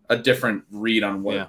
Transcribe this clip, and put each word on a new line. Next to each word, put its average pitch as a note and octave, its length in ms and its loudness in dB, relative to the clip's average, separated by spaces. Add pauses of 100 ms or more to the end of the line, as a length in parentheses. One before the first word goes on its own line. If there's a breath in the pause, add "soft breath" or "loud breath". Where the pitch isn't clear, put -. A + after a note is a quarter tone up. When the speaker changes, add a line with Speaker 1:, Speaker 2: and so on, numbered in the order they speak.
(200)
Speaker 1:
a - 20 -14
different A#2 480 0
read G#2+ 320 0
on G2 200 -2
what, G2+ 140 -2
Speaker 2:
Yeah. G2 120 -6